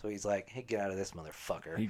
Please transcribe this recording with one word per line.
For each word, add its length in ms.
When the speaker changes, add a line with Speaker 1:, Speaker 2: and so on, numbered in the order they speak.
Speaker 1:
So 80
he's 160
like, 240
"Hey, 140
get 180
out 100
of 60
this 140
motherfucker." 680
Speaker 2:
He 120